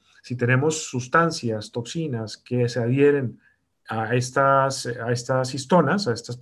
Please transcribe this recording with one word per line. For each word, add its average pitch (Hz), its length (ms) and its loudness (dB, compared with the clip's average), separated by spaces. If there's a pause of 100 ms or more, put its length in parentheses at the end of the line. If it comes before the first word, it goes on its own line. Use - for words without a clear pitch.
(220)
si - 120 -10
tenemos 131 500 0
sustancias, 127 840 -2
toxinas 120 680 -6
que 123 300 -2
se 123 120 -4
adhieren 131 600 2 (480)
a 110 260 -4
estas, 135 720 2
a 117 260 -4
estas 131 420 -2
histonas, 165 540 2
a 120 60 2
estas, - 280 -12